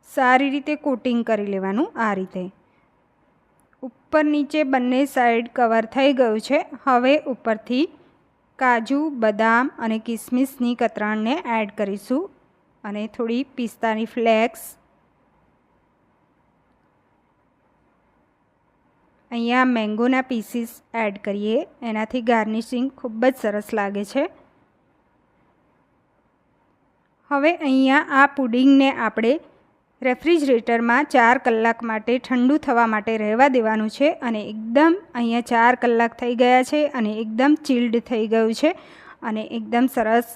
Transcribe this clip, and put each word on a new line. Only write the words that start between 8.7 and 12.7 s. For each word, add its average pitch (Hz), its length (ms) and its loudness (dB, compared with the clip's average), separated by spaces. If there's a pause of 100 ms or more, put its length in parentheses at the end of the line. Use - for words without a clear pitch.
બદામ 226 460 2 (160)
અને 220 120 -2 (100)
કિસમિસની 247 760 -4
કતરણને 220 540 -2 (240)
એડ 208 180 -4
કરીશું 214 480 -4 (580)